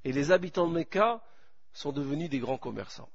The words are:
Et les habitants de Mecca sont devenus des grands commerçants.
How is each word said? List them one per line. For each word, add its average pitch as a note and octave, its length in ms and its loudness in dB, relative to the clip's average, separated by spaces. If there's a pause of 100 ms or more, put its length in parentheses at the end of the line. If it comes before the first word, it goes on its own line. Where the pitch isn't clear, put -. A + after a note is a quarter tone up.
Et C3 80 -2
les C#3+ 200 4
habitants F3+ 360 4
de E3+ 60 0
Mecca G#3 480 2 (520)
sont - 180 -4
devenus D3 380 -2
des C3+ 100 0
grands B2 180 0
commerçants. G#2+ 580 -8